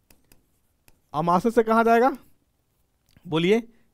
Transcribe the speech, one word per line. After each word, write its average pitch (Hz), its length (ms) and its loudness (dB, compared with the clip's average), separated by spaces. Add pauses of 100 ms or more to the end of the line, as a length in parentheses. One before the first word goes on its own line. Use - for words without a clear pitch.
(1120)
अमाशय 175 380 -2
से 233 120 2
कहाँ 226 200 0
जाएगा? 233 340 2 (1120)
बोलिए, 180 400 -2 (260)